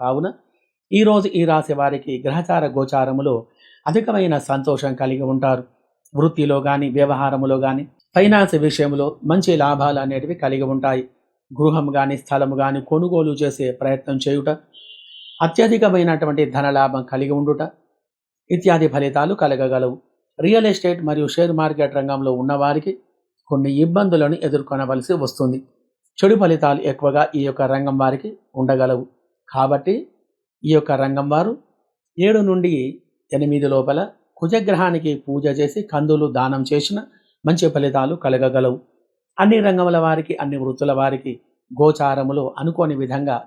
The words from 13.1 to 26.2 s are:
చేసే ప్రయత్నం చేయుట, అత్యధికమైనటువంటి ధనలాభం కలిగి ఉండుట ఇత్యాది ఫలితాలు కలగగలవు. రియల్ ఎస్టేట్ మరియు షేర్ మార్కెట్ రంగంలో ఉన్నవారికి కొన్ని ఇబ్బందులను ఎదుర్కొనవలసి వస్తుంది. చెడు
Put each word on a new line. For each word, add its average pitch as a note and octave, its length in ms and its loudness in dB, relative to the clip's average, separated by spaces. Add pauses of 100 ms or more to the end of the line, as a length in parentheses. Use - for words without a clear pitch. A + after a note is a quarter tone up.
చేసే C#3+ 400 -2
ప్రయత్నం C3+ 480 -4 (100)
చేయుట, C#3+ 280 -2 (880)
అత్యధికమైనటువంటి E3+ 1080 2
ధనలాభం C#3 520 0
కలిగి C3+ 280 -4
ఉండుట C#3+ 320 -2 (880)
ఇత్యాది E3+ 380 2
ఫలితాలు C#3+ 460 0
కలగగలవు. B2+ 640 0 (420)
రియల్ G#3+ 260 4
ఎస్టేట్ F3 380 0
మరియు D3+ 220 -2
షేర్ E3+ 260 0
మార్కెట్ D3 440 -2
రంగంలో C3+ 360 -2
ఉన్నవారికి C#3+ 640 -2 (480)
కొన్ని C#3 260 0
ఇబ్బందులను E3 720 2
ఎదుర్కొనవలసి C3+ 680 -2
వస్తుంది. C3 500 -2 (560)
చెడు G3+ 160 6